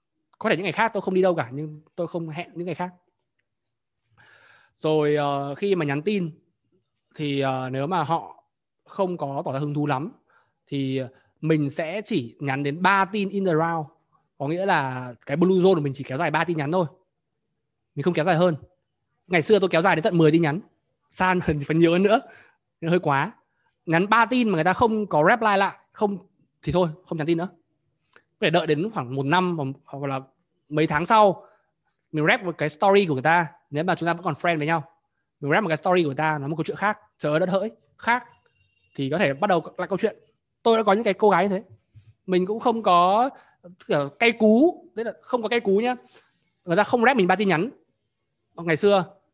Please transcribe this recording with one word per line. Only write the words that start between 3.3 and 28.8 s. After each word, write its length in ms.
Rồi, 380
ờ, 380
khi 200
mà 100
nhắn 180
tin 280
thì, 260
ờ, 300
nếu 160
mà 180
họ 400
không 320
có 280
tỏ 80
ra 60
hứng 160
thú 120
lắm 260
thì 340
mình 300
sẽ 340
chỉ 360
nhắn 220
đến 200
ba 220
tin 240
in 160
the 80
round. 340
Có 100
nghĩa 180
là 480
cái 100
blue 200
zone 180
của 60
mình 160
chỉ 80
kéo 140
dài 120
ba 140
tin 120
nhắn 160
thôi. 140
Mình 80
không 120
kéo 100
dài 120
hơn. 200
Ngày 160
xưa 160
tôi 100
kéo 140
dài 140
đến 60
tận 160
mười 120
tin 120
nhắn. 180
San 300
<laughs> 40
phần, 160
phần 180
nhiều 140
hơn 100
nữa. 180
Nhưng 100
hơi 100
quá. 320
Nhắn 220
ba 180
tin 220
mà 60
người 100
ta 80
không 340
có 220
reply 280
lại, 220
không 260
thì 100
thôi, 160
không 120
nhắn 80
tin 120
nữa. 100
Có 60
thể 40
đợi 160
đến 240